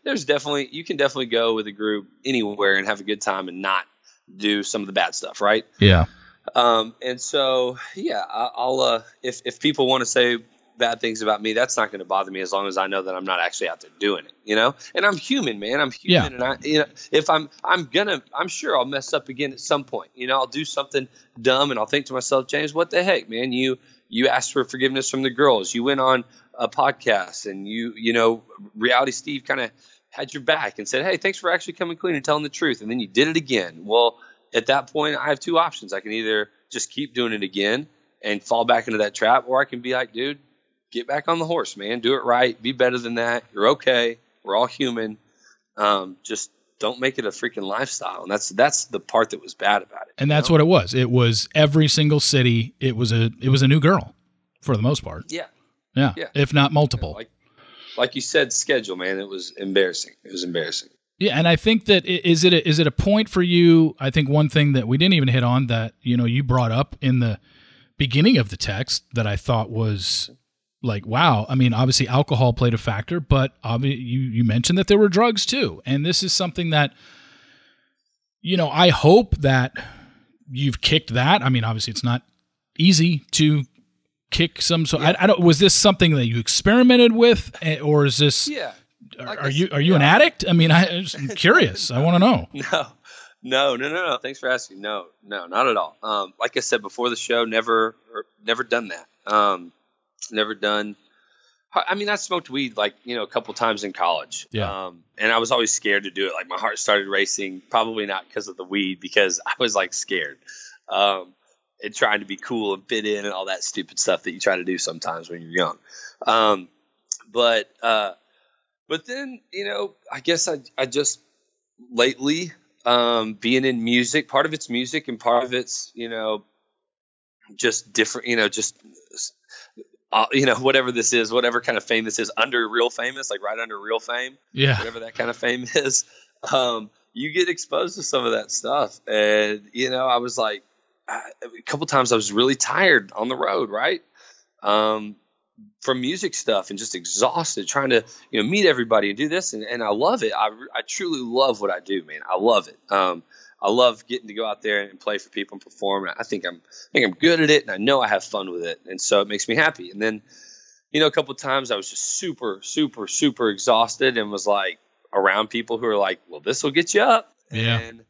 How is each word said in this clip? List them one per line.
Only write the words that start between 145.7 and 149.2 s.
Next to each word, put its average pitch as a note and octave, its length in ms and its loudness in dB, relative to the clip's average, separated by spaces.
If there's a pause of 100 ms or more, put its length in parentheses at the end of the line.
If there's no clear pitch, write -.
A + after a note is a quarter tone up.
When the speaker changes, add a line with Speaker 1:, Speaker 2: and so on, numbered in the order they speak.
Speaker 1:
from B2+ 200 -2
music F3 320 -4
stuff G2+ 360 -4
and G2+ 100 -10
just A2 160 -10
exhausted A2+ 720 -4
trying C#3 240 -2
to, A2+ 120 4 (280)
you A2 120 -2
know, A#2 60 -2
meet G3 160 2
everybody A2+ 440 2
and G2+ 80 -8
do D3 120 -4